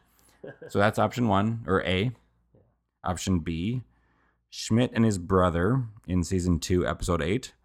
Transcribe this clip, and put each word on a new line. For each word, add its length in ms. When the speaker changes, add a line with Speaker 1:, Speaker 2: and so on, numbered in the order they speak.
Speaker 1:
<laughs> 100
Speaker 2:
So 100
that's 200
option 300
one, 380
or 160
A. 280
Option 340
B, 440
Schmidt 440
and 120
his 120
brother 680
in 180
season 340
two, 280
episode 340
eight, 320